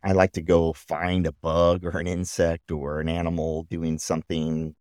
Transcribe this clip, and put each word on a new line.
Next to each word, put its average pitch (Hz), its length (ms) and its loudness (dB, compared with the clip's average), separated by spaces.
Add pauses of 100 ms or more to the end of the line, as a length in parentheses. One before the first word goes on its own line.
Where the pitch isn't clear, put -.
I 95 100 0
like 92 200 4
to 90 100 -6
go 82 300 4
find 87 540 -2
a 76 60 -2
bug 85 520 2
or 85 140 -4
an 85 80 -2
insect 87 640 -2
or 76 300 -4
an 80 80 -2
animal 82 560 -2
doing 82 340 -4
something 80 840 -4